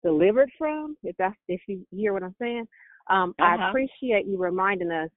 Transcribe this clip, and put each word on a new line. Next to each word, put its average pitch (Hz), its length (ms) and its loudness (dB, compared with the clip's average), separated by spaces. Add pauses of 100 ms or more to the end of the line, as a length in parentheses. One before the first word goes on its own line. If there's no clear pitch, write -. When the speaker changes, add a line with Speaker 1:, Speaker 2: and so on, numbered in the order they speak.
Speaker 1:
delivered 196 520 4
from, 302 480 -6
if 180 140 -8
that's, 190 180 -2 (120)
if 180 200 -6
you 190 220 -8
hear 202 240 -2
what 190 80 -2
I'm 185 180 -10
saying. 240 280 -6 (420)
Um, 185 300 2
I 175 160 6
Speaker 2:
Uh-huh. 185 140 -2
Speaker 1:
appreciate 233 580 0
you 196 100 -2
reminding 180 540 0
us 160 260 -2